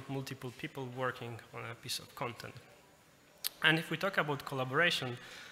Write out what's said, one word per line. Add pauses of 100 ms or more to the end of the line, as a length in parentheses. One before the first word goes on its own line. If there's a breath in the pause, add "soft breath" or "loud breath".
multiple
people
working (160)
on (100)
a
piece
of
content. (1080)
And
if
we
talk
about
collaboration, (340 loud breath)